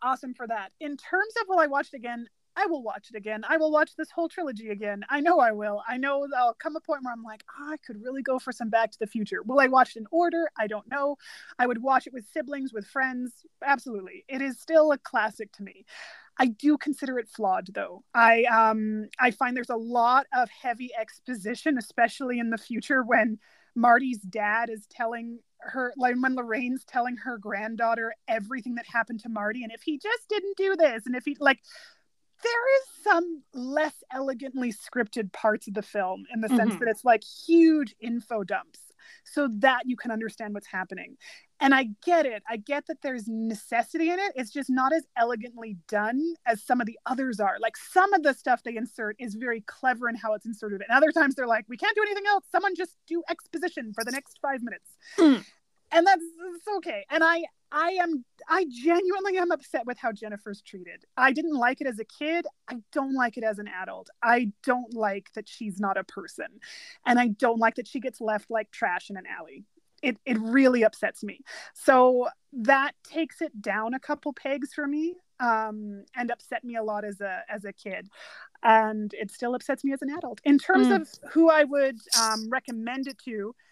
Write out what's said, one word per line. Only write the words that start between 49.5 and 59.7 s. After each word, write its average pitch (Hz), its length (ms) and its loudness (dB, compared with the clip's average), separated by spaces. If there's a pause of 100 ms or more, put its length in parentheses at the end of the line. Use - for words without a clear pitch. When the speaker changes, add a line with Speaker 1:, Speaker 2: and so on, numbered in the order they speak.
Speaker 1:
clever 247 460 -2
in 233 80 -6
how 220 180 -2
it's 208 100 -8
inserted. 208 420 -8
And 233 80 0
other 285 180 6
times 285 220 2
they're 254 120 -4
like, 226 220 2
"We 240 100 -12
can't 415 180 0
do 427 60 2
anything 403 240 -2
else. 403 260 2
Someone 381 220 0
just 339 220 -8 (100)
do 339 240 -4
exposition 311 640 -8
for 226 100 -6
the 233 60 -6
next 269 320 -8
five 269 200 -4
minutes." 220 280 -12 (280)
Speaker 2:
Mm. 277 260 6 (480)
Speaker 1:
And 330 140 6
that's, 370 160 6 (340)
it's 339 100 -16 (120)
okay. 226 320 -10
And 320 120 2
I, 330 220 2 (260)
I 320 200 -2 (120)
am, 311 220 -2 (240)
I 349 200 2
genuinely 359 720 0
am 349 140 0
upset 269 340 -4